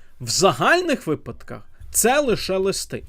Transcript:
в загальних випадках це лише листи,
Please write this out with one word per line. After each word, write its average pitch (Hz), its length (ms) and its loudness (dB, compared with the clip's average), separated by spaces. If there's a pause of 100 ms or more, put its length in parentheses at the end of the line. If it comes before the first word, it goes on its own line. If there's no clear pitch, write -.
(220)
в 117 80 -6
загальних 247 800 2
випадках 123 640 -8 (220)
це 254 280 4
лише 208 380 0
листи, 190 520 -4